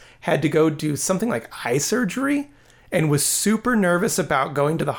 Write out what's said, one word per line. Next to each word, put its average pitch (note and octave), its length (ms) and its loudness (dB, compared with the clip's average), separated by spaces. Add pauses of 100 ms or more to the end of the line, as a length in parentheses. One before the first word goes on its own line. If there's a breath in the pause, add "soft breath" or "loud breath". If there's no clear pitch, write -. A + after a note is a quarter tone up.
(220 loud breath)
had D#3 220 0
to D#3 60 2
go D#3+ 200 4
do D3+ 260 -4
something F#3 340 -2
like B2 200 -4 (160)
eye B2 140 0
surgery B3+ 720 -2 (400 soft breath)
and D#3 180 2
was C#3+ 160 2
super A3 500 0
nervous F#3 440 2
about D3 340 0
going D3 240 0
to D3+ 80 -2
the D3 140 -2